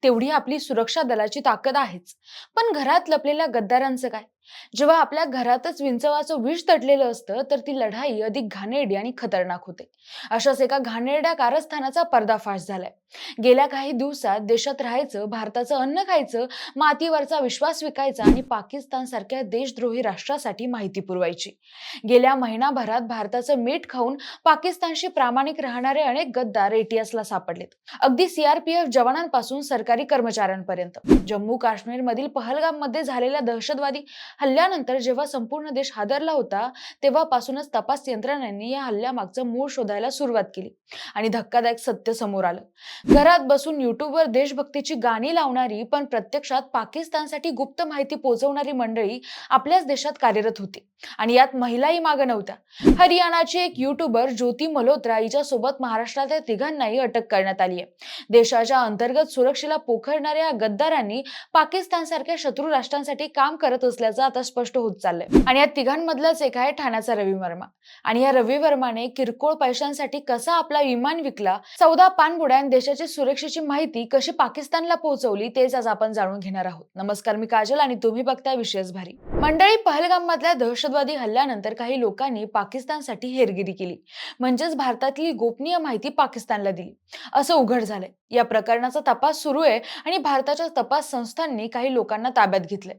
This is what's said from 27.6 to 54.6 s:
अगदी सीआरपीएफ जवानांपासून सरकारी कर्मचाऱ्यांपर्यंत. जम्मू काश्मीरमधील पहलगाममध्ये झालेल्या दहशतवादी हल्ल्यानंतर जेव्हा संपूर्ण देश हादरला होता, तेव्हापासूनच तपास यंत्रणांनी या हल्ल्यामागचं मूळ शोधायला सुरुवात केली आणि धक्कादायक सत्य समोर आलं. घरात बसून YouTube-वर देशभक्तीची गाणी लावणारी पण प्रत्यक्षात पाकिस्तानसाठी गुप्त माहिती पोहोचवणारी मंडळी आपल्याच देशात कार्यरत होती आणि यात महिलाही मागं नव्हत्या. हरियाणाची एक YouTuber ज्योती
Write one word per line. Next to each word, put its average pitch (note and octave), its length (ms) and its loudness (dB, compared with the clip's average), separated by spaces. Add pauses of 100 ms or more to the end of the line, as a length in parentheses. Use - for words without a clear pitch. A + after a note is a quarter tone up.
अगदी C#4 260 4
सीआरपीएफ E4 640 0
जवानांपासून C4 680 0
सरकारी A#3+ 420 -2
कर्मचाऱ्यांपर्यंत. F#3+ 1080 0 (160)
जम्मू G#3+ 300 -2
काश्मीरमधील A#3+ 720 -2
पहलगाममध्ये D4 760 -4
झालेल्या B3+ 360 -2
दहशतवादी C4 600 -4 (420)
हल्ल्यानंतर C#4+ 560 2
जेव्हा B3+ 280 0
संपूर्ण C#4+ 440 -8
देश C4+ 260 -4
हादरला C#4 360 -2
होता, A#3 400 -2 (320)
तेव्हापासूनच C#4 720 0
तपास C4+ 320 -2
यंत्रणांनी A#3 640 -6
या C#4 100 -4
हल्ल्यामागचं A#3+ 640 -4
मूळ B3 240 -4
शोधायला A3 400 -4
सुरुवात A#3+ 340 0 (120)
केली F#3+ 140 -12 (460)
आणि G#3+ 120 -2
धक्कादायक A#3 520 0
सत्य A3+ 340 -4
समोर G3+ 300 -4
आलं. F3 180 -2 (480)
घरात D#4 300 8
बसून C#4+ 380 2
YouTube-वर C#4+ 480 0
देशभक्तीची C#4 720 -2
गाणी A#3 400 0
लावणारी B3+ 480 0
पण C#4+ 220 -2
प्रत्यक्षात C4+ 560 -4
पाकिस्तानसाठी D4 880 -6
गुप्त C4+ 320 -6
माहिती D4 340 -4
पोहोचवणारी C#4 560 0
मंडळी A3+ 500 -2 (280)
आपल्याच D#4+ 360 2
देशात C#4 260 -2 (100)
कार्यरत A3 380 2
होती G3 280 -12 (300)
आणि A3 160 0
यात C4 220 6
महिलाही B3+ 440 0
मागं D4 280 2
नव्हत्या. G#3+ 280 -4 (440)
हरियाणाची F4 600 6
एक F4+ 200 0
YouTuber C4 480 2
ज्योती B3 400 -2